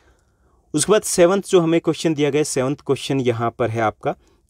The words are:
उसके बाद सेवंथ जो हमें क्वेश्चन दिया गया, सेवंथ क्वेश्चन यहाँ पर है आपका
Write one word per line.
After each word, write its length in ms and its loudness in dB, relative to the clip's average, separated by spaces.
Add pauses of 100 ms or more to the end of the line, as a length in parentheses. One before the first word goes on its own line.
(760)
उसके 180 0
बाद 100 4
सेवंथ 400 2
जो 180 2
हमें 200 2
क्वेश्चन 340 -2
दिया 160 0
गया, 120 0
सेवंथ 340 -2
क्वेश्चन 440 -2
यहाँ 380 -2
पर 120 -2
है 100 -4
आपका 320 -4 (380)